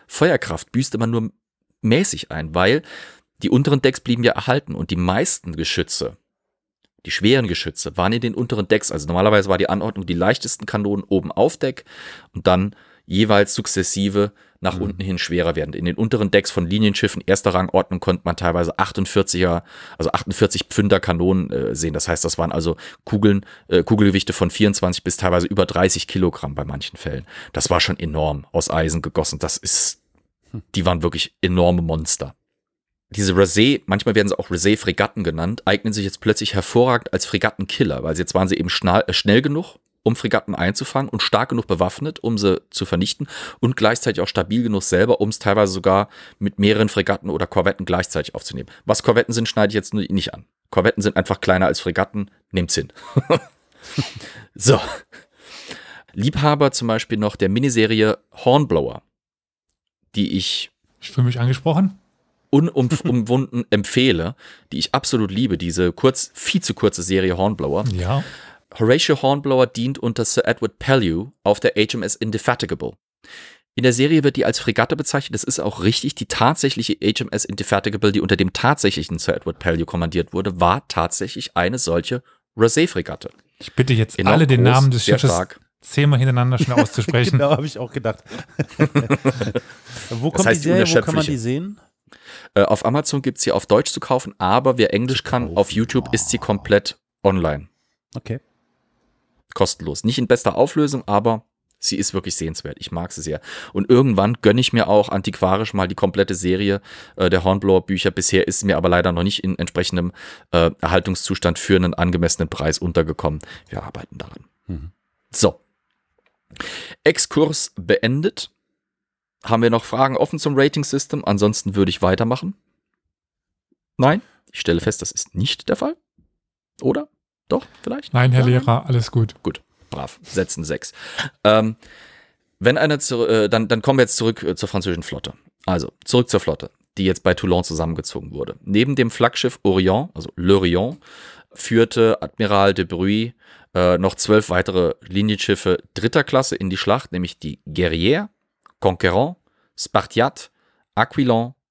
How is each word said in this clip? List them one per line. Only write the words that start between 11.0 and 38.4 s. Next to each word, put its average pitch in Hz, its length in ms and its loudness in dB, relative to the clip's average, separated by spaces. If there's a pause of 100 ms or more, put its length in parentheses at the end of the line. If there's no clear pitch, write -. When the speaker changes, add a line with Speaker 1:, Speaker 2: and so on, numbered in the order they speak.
Speaker 1:
oben 90 300 -2
auf 123 240 2
Deck 131 260 -6 (500)
und 92 140 -2
dann 92 260 2 (320)
jeweils 101 480 2
sukzessive 101 800 -2 (300)
nach 92 140 -2
Speaker 2:
Mhm. 90 60 -6
Speaker 1:
unten 95 220 -6
hin 92 140 -4
schwerer 85 380 -2
werden. 73 180 -6
In - 120 -6
den 85 100 -2
unteren 107 360 0
Decks - 200 2
von 90 160 -2
Linienschiffen 104 580 0
erster 98 280 0
Rangordnung 92 480 0
konnte 90 240 -2
man 87 100 -2
teilweise 87 420 -2
achtundvierziger, 90 840 0 (340)
also - 140 -2
achtundvierzig - 540 -2
Pfünder 98 340 2
Kanonen, 90 500 0
äh, 62 260 -4
sehen. 78 180 -4
Das 73 160 -4
heißt, 85 160 -2
das 80 120 -4
waren 82 140 -2
also 82 240 -2 (300)
Kugeln, 101 400 2 (240)
äh, 87 140 4
Kugelgewichte 98 500 2
von 90 180 -2
vierundzwanzig 98 540 0
bis 85 100 -2
teilweise 87 320 2
über 95 180 0
dreißig - 420 0
Kilogramm 82 480 -2
bei 73 100 -6
manchen - 320 -10
Fällen. 69 280 -10 (280)
Das - 160 0
war 87 100 2
schon 92 180 -2
enorm 76 540 -4
aus - 180 0
Eisen 80 320 0
gegossen. - 380 -4
Das - 160 -4
ist, - 460 -2 (500)
Speaker 2:
Hm. 107 100 -12 (140)
Speaker 1:
die 92 100 0
waren 90 180 0
wirklich - 380 -4
enorme 90 400 2
Monster. 80 540 -4 (760)
Diese 98 240 0
Rasee, 98 500 4
manchmal 104 280 0
werden 104 140 2
sie 98 100 -2
auch - 140 -6
Rasee-Fregatten 98 720 0
genannt, 85 420 -4
eignen 104 280 0
sich 101 100 -4
jetzt 98 160 -6
plötzlich 107 340 0
hervorragend 120 600 0
als - 120 -2
Fregattenkiller, 95 800 -2
weil 80 140 -4
jetzt 87 180 -4
waren 92 140 2